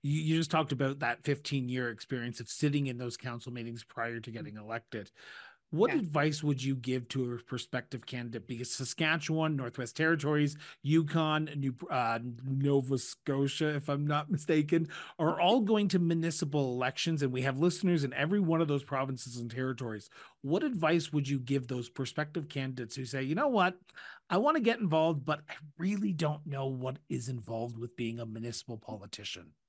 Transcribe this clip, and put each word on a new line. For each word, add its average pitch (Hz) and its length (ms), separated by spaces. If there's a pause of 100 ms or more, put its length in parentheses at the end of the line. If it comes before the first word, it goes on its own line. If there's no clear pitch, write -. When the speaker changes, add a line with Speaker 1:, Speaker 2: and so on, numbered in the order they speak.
Speaker 1:
you, 147 180
you 160 160
just 165 140
talked 160 220
about 139 260
that 120 240
fifteen-year 127 640
experience 117 500
of 113 100
sitting 143 380
in 123 100
those 120 200
council 120 340
meetings 117 320
prior 117 360
to 113 120
getting 107 260
elected. 107 540 (600)
What 180 200
Speaker 2:
Yeah. 320 80
Speaker 1:
advice 151 420
would 139 220
you 135 120
give 127 340
to 123 220
a 120 120
prospective - 640
candidate? 120 400
Because 123 240
Saskatchewan, 156 840
Northwest 127 400
Territories, 151 640 (240)
Yukon, 156 640 (100)
New, 135 200 (160)
uh, 117 260 (260)
Nova 135 540
Scotia, 139 760
if 147 120
I'm 147 200
not 151 240
mistaken, 160 560 (320)
are 160 200
all 196 220
going 208 280
to 185 100
municipal 160 760
elections, 135 480
and 135 100
we 127 120
have 135 160
listeners 175 440
in 131 100
every 156 260
one 165 220
of 160 60
those 143 160
provinces 131 540
and 120 140
territories. 120 580 (320)
What 160 220
advice 165 500
would 143 160
you 139 80
give 127 300
those 123 200
prospective 151 600
candidates 131 460
who 135 100
say, 131 160
"You 143 140
know 277 140
what? 185 300 (480)
I 175 100
want 294 200
to 269 60
get 226 160
involved, 160 440
but 151 240
I - 60 (240)
really 196 360
don't 151 340
know 139 180
what 131 320 (120)
is 127 200
involved 113 480
with 117 180
being 117 240
a 117 60
municipal 113 540
politician"? 98 760 (160)